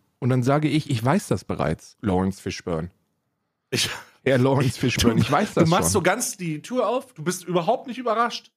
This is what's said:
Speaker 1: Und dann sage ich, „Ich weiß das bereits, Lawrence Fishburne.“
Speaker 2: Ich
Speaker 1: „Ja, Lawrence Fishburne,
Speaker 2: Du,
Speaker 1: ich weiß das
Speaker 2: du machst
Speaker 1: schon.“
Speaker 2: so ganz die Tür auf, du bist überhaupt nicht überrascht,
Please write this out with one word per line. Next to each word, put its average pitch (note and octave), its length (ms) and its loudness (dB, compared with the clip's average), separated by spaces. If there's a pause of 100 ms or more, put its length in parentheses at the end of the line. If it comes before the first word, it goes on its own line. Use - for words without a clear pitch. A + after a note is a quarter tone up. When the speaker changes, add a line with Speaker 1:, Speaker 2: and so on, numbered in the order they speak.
(200)
Speaker 1:
Und B2 100 0
dann B2+ 140 2
sage D3 240 2
ich, D3 240 0
„Ich A2+ 120 -2
weiß D3+ 240 0
das G#2+ 160 -2
bereits, - 580 -4
Lawrence F#2+ 380 0
Fishburne.“ F2 500 -6 (840)
Speaker 2:
Ich - 180 -2 (340)
Speaker 1:
„Ja, C3 140 2
Lawrence C3 420 2
Fishburne, A#2 360 2
Speaker 2:
Du, A2+ 60 4
Speaker 1:
ich A2 100 0
weiß F#3+ 240 0
das - 80 6
Speaker 2:
du D#3+ 80 4
machst F3 140 2
Speaker 1:
schon.“ - 80 0
Speaker 2:
so G3+ 100 2
ganz G3 340 0
die D#3 240 -6
Tür A#3 260 -2
auf, B3 280 -4
du D#3 80 -12
bist F#3 220 -4
überhaupt F#3 420 0
nicht A#3+ 100 -10
überrascht, A#3 600 -2